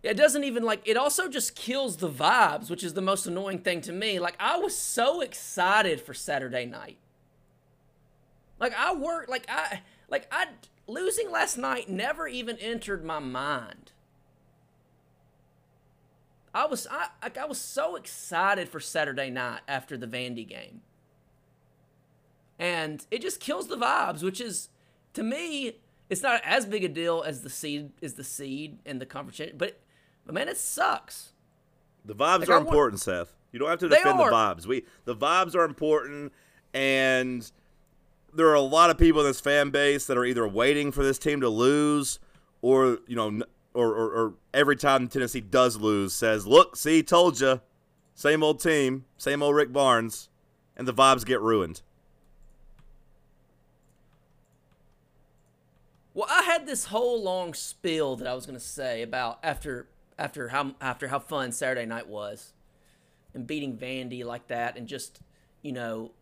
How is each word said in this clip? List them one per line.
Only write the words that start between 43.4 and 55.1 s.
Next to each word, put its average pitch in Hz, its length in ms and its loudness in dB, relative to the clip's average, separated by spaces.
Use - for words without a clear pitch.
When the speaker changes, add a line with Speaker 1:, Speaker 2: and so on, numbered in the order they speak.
Speaker 2:
or, 120 180 2
or, 113 200 0
or 113 220 0
every 143 220 4
time 131 320 2
Tennessee 127 320 -4
does 113 380 4
lose 104 360 2
says, 107 320 0
"Look, 147 300 8
see, 156 260 4
told 175 380 6
ya. 131 180 4
Same 156 300 2
old 151 180 2
team, 135 440 2
same 143 240 -2
old 147 140 4
Rick 143 160 4
Barnes," 120 560 2
and 127 100 -6
the 123 80 -2
vibes 135 320 8
get 127 140 2
ruined. 101 420 2